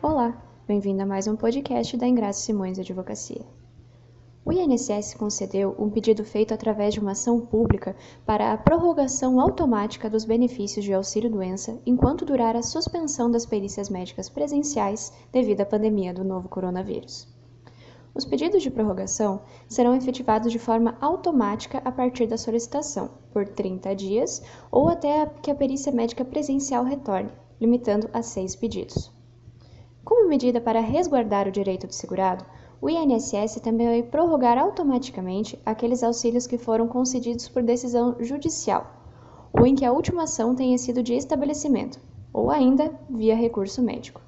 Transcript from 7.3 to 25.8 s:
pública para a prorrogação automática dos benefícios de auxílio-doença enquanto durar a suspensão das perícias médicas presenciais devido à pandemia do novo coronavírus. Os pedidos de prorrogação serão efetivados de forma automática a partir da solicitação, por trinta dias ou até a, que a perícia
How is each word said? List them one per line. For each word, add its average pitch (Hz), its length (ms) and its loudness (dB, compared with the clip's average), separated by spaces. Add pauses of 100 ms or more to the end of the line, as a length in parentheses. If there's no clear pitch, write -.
pública 214 560 0 (300)
para 214 260 0
a 220 60 0
prorrogação 277 840 2
automática 226 720 0
dos 220 160 0
benefícios 226 580 0
de 196 100 -2
auxílio-doença 196 920 -2
enquanto 254 400 2
durar 247 280 2
a 233 80 0
suspensão 311 680 -2
das 233 140 2
perícias 202 440 -4
médicas 180 380 -8
presenciais 285 840 -2 (180)
devido 214 300 2
à 196 40 2
pandemia 208 480 0
do 185 120 -6
novo 185 240 -4
coronavírus. 185 760 -6 (880)
Os 277 120 -4
pedidos 339 360 2
de 277 80 -2
prorrogação 202 720 -2 (260)
serão 247 260 4
efetivados 247 560 0
de 226 80 -2
forma 226 400 2
automática 277 760 0
a 262 160 -4
partir 254 340 0
da 233 100 -2
solicitação, 233 720 -4 (220)
por 202 160 -2
trinta 190 480 -4
dias 202 480 -2 (260)
ou 294 200 6
até 302 320 2
a, 302 60 0
que - 220 -8
a 285 60 0
perícia 277 380 -2